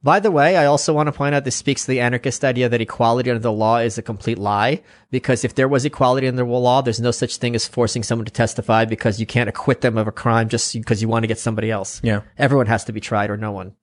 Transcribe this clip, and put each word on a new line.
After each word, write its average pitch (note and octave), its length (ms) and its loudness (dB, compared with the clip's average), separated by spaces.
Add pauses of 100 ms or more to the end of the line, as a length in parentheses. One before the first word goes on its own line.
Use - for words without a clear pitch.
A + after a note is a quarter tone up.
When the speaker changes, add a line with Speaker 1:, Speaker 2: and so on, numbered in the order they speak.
Speaker 1:
By D#3+ 180 4
the G#3 100 2
way, D#3+ 260 4
I D3+ 100 4
also D3 260 2
want D3+ 160 2
to C#3+ 40 -4
point C#3+ 220 -2
out C#3 100 0
this B2+ 120 -4
speaks - 260 -2
to - 60 -8
the C3 120 0
anarchist A#2+ 440 -2
idea B2 240 2
that A2+ 120 0
equality A#2+ 500 0
under A#2 100 0
the A2+ 120 0
law A2 260 2
is A#2 200 0
a A2 40 -8
complete A2 360 -6
lie, G#2 440 0 (280)
because B2+ 340 -2
if A#2+ 120 -2
there C3+ 120 2
was C#3 160 2
equality C3 440 0
under B2 160 -2
the A#2+ 60 -4
law, B2 320 2
there's A2+ 180 -2
no A#2+ 100 0
such - 260 -4
thing A#2+ 200 -2
as A2 100 -2
forcing A#2 380 -2
someone A2+ 200 -2
to G#2+ 80 -12
testify A2+ 520 2
because A2 340 -2
you A2+ 80 -2
can't A#2+ 220 -2
acquit - 320 -2
them A2+ 180 0
of G#2+ 80 0
a G#2 60 -4
crime A2+ 360 2
just - 280 -4 (100)
'cause A2 160 0
you A2+ 60 0
want A2+ 160 0
to - 20 -2
get A2 120 -2
somebody A2 320 -2
else. G#2 340 -6
Speaker 2:
Yeah. G#2+ 160 0 (180)
Speaker 1:
Everyone C3+ 280 2
has A2 180 0
to - 80 -10
be G#2+ 80 -6
tried G#2 300 -2
or G#2 60 -4
no G#2+ 140 -6
one. G2 220 -10 (100)